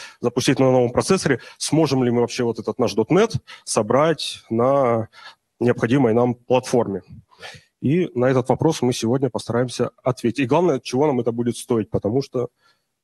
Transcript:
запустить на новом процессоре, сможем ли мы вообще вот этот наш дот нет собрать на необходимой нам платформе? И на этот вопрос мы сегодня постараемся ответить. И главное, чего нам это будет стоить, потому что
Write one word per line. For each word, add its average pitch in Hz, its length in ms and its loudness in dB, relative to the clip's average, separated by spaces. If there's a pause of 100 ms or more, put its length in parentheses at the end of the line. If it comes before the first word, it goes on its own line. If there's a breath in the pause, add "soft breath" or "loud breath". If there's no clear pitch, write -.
(200 loud breath)
запустить 127 400 0
на 131 100 4
новом 123 220 2
процессоре, 147 480 0 (180 loud breath)
сможем 139 460 0
ли 120 80 2
мы 120 80 2
вообще 120 240 -2
вот 113 160 -4
этот 107 180 -6
наш 110 160 0
дот 110 160 0
нет 208 220 2 (320 loud breath)
собрать 131 840 0
на 117 600 0 (500 loud breath)
необходимой 120 560 2
нам 120 220 2
платформе? 120 680 0 (760 loud breath)
И 160 340 0
на 123 120 0
этот 127 220 2
вопрос 151 320 0
мы 123 120 0
сегодня 131 360 -2
постараемся 120 640 -4 (140)
ответить. 120 340 -2
И 139 80 0
главное, 151 320 2
чего 143 300 0
нам 131 100 0
это 117 140 -2
будет 117 240 -4
стоить, 110 340 -4
потому 110 320 -2
что - 280 -6 (540)